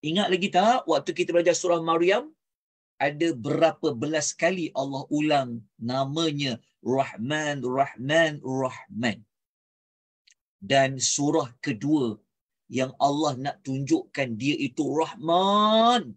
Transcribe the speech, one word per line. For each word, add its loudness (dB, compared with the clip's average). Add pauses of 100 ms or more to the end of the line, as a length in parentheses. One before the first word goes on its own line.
Ingat 0
lagi -2
tak 4
waktu -2
kita -2
belajar 4
surah 0
Maryam? 2 (720)
Ada 0
berapa 0
belas -4
kali -2
Allah -6
ulang 0 (160)
namanya -2 (240)
Rahman, -2
Rahman, 0
Rahman. -4 (1400)
Dan 2
surah 0 (120)
kedua 0 (480)
yang -2
Allah 2
nak -8
tunjukkan -2
dia -2
itu -2
Rahman. 2